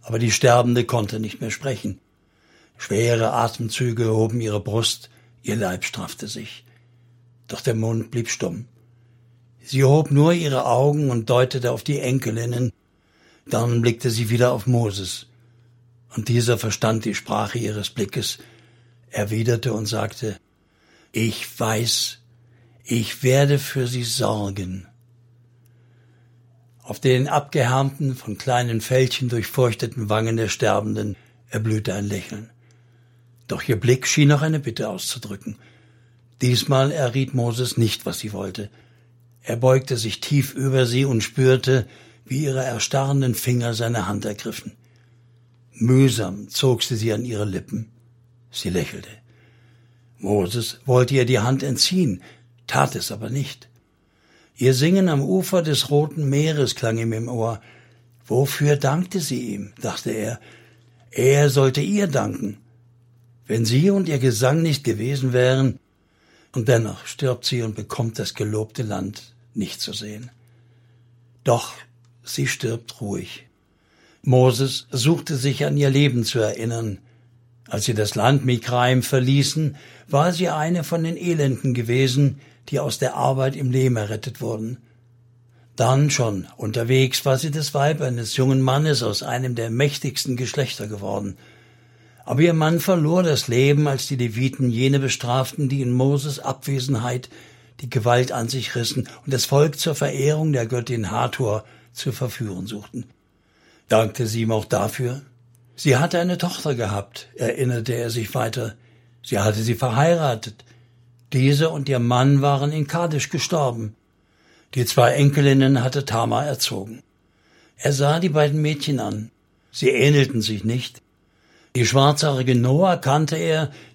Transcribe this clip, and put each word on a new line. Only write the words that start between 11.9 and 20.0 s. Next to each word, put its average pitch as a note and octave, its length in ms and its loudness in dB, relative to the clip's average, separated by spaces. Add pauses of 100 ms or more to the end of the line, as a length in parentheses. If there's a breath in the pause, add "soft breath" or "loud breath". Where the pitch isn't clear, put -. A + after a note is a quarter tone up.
Enkelinnen. A#2+ 760 -2 (760 soft breath)
Dann A#2 340 0
blickte A#2+ 300 0
sie A2 180 -2
wieder B2 220 4
auf A#2 160 -4
Moses. G2+ 600 -2 (880 soft breath)
Und G#2+ 120 -6
dieser A#2+ 300 2
verstand A2 480 -2
die G#2 100 -4
Sprache G#2 420 -4
ihres G#2+ 320 -6
Blickes, - 500 -6 (680 loud breath)
erwiderte A2 640 -2
und G#2+ 120 -4
sagte, G#2+ 520 -6 (760 soft breath)